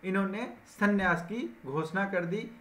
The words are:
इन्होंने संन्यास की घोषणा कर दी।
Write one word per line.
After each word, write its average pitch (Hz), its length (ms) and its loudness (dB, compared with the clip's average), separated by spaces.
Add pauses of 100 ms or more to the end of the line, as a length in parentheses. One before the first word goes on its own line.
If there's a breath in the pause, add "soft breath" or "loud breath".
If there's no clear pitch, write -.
इन्होंने 196 500 -2 (140)
संन्यास 190 540 2
की 220 440 -6
घोषणा 160 400 0
कर 185 200 0
दी। 214 360 -4